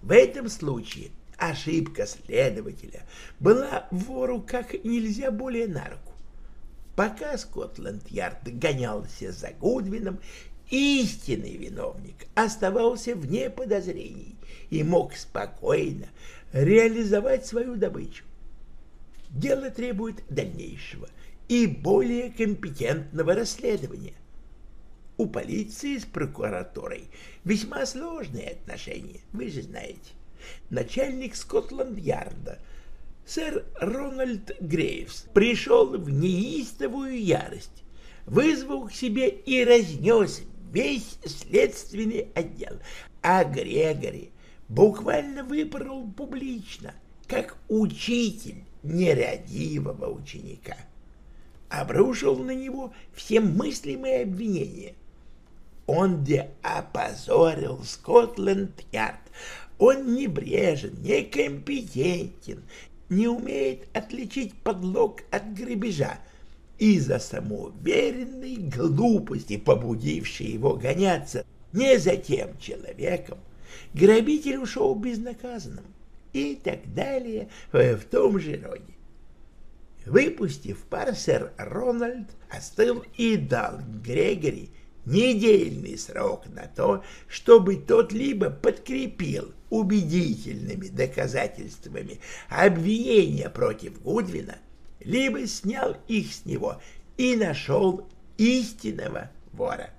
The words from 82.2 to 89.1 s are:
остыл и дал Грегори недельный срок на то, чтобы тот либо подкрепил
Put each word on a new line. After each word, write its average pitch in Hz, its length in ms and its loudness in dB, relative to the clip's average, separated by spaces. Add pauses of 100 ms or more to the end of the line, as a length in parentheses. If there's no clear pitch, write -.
остыл 233 540 0 (140)
и 226 180 4
дал 127 440 0 (220)
Грегори 156 680 0 (360)
недельный 208 920 6
срок - 500 -2
на - 200 -14
то, - 360 2 (240)
чтобы 202 480 10
тот - 380 6
либо 220 360 0
подкрепил 214 1040 -2 (160)